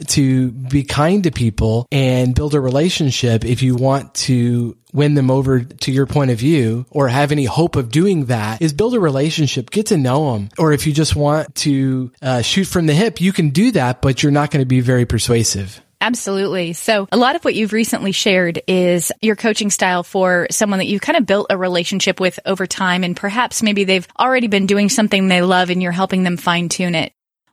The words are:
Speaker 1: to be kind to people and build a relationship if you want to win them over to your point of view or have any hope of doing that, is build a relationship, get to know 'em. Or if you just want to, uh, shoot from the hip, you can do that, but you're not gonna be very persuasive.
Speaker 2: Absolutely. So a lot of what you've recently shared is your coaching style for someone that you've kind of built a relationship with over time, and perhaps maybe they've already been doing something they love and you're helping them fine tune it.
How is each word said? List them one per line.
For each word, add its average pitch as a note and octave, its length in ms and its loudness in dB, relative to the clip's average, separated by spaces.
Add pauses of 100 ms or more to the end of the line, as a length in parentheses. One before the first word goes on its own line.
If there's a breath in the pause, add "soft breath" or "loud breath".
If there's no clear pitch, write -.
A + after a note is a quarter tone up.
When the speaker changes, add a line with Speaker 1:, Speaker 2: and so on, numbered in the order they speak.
Speaker 1:
to C3 420 2
be C3 320 -2
kind F3 420 2
to E3 60 0
people A2+ 600 0
and B2+ 440 2
build D3 200 0
a D3 60 2
relationship C3 840 0
if A#2 180 -2
you B2+ 120 2
want C3 400 0
to A#2+ 600 0 (160)
win D3 220 2
them C3 160 2
over C3 300 2
to - 300 -8
your C3 160 2
point C#3 240 0
of A#2 80 0
view B2 520 0
or C#3 180 0
have C#3+ 240 0
any C#3+ 140 0
hope D3+ 300 0
of A#2+ 140 -2
doing D#3+ 360 2
that, A2 360 -4
is D#3 100 0
build A3 220 0
a A#3 60 0
relationship, C#3+ 720 -2
get G#3+ 160 -2
to G3+ 100 2
know C3+ 380 0
'em. G2+ 240 -6
Or D#3+ 140 2
if C#3+ 140 0
you D3+ 60 2
just D3+ 240 0
want D3 400 -2
to, C3 560 -2 (100)
uh, B2+ 200 -2
shoot F#3+ 240 0
from E3+ 200 0
the D3+ 80 4
hip, G#3+ 260 0
you F#3 120 2
can D#3+ 180 0
do G#3 220 2
that, B2+ 300 0
but C3+ 200 0
you're D3 80 2
not D3 200 2
gonna C3+ 160 0
be B2+ 140 2
very B2 260 2
persuasive. G#2+ 760 -2 (240)
Speaker 2:
Absolutely. G3 720 -2
So G3+ 360 -2
a F#3+ 60 0
lot B3 180 4
of E4 120 -6
what A#3+ 80 2
you've G#3 180 -2
recently G#3+ 400 -2
shared F3+ 540 0
is F3+ 440 2 (120)
your G#3+ 140 2
coaching G#3+ 340 -2
style F3+ 320 0
for F3+ 480 0
someone G3+ 280 -2
that F#3 80 -2
you've G3 140 -2
kind D#4+ 160 0
of C4+ 80 2
built G3+ 240 0
a G3 80 0
relationship F3+ 640 -2
with F#3 240 -2
over F#3+ 220 -2
time, F3+ 380 -2
and F3+ 120 -4
perhaps A#3 460 -4
maybe G#3 220 2
they've F#3 220 0 (140)
already B3+ 260 2
been G3 200 0
doing G3+ 240 2
something G3+ 380 0
they F3+ 120 2
love F3+ 300 2
and F3+ 120 -2
you're F3 100 -4
helping F#3+ 300 -2
them F3+ 140 0
fine F3 320 -2
tune F3 260 -4
it. D#3+ 160 -4 (420)